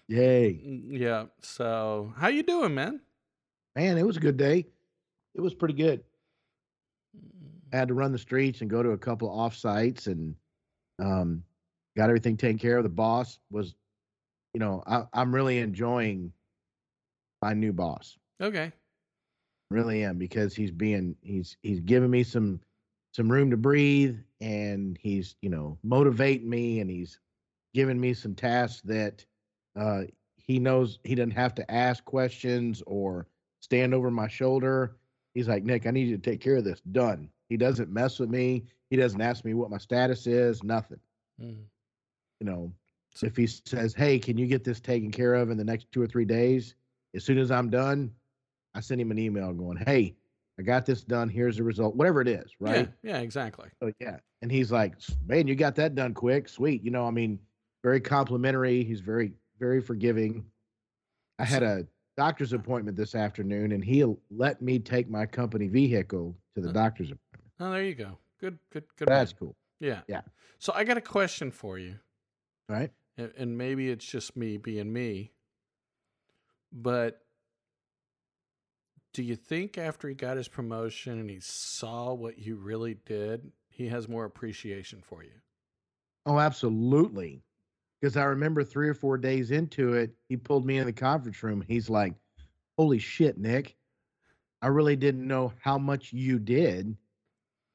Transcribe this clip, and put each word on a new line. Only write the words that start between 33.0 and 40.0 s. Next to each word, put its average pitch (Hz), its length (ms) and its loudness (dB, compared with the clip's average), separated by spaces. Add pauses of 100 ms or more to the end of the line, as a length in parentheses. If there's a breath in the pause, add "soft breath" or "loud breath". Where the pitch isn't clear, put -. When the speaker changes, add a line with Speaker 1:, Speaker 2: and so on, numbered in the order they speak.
Speaker 1:
stand 127 320 2
over 127 160 2
my 113 200 0
shoulder. 131 640 0 (380)
He's 123 140 -2
like, 104 160 2
"Nick, 113 220 0
I 117 60 2
need 131 160 2
you 110 100 0
to 104 140 -2
take - 100 -4
care 135 140 4
of 120 80 2
this." 98 160 -4 (120)
Done. 98 380 2 (200)
He 117 80 -2
doesn't 117 340 0
mess 120 280 0
with 120 100 -2
me. 127 360 0 (240 soft breath)
He 131 60 0
doesn't 120 260 4
ask 117 240 0
me 110 80 -2
what 117 160 -2
my 101 80 -8
status 123 480 0